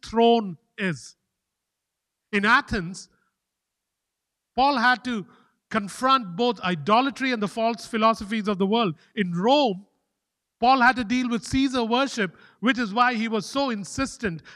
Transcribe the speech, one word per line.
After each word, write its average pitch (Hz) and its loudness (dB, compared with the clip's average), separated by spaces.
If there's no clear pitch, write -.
throne 226 2
is." 175 -6
In 202 0
Athens, 214 0
Paul 269 2
had 240 2
to 226 -6
confront 220 -2
both 240 -2
idolatry 214 0
and 226 -2
the 208 0
false 226 -4
philosophies 220 0
of 208 0
the 196 0
world. 208 0
In 180 -2
Rome, 208 0
Paul 254 4
had 233 6
to 247 -2
deal 247 0
with 233 -2
Caesar 262 0
worship, 226 -2
which 240 0
is 220 -4
why 247 2
he 226 -2
was 214 -4
so 277 -2
insistent 202 -6